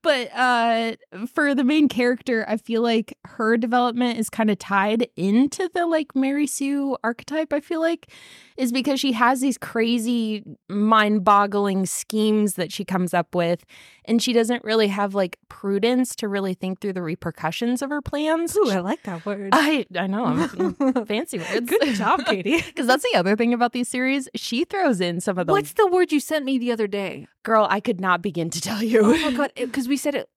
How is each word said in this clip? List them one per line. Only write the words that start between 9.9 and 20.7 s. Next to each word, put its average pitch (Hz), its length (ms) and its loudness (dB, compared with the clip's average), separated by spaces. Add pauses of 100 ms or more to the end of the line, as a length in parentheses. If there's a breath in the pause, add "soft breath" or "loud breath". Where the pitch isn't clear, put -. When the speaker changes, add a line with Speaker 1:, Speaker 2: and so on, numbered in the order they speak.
Speaker 1:
mind-boggling 202 1120 2
schemes 214 720 0
that 165 180 -4
she 202 120 -8
comes 180 280 -2
up 175 220 -2
with, 170 300 0 (420 loud breath)
and 226 160 2
she 247 100 0
doesn't 233 320 2
really 214 240 2
have, 196 260 -2
like, 190 220 -2 (140)
prudence 226 680 0
to 214 120 -6
really 196 260 -2
think 185 260 -6
through 196 140 -4
the 180 80 -6
repercussions 175 800 -4
of 277 80 -6
her 294 100 -4
plans. 320 560 -2
Speaker 2:
Ooh, 359 140 4
I 190 100 0
like 208 220 -4
that 170 240 -10
word. 196 260 -6
Speaker 1:
I, 302 320 2 (140)
I 180 80 -2
know, 202 180 -2
I'm 285 500 -2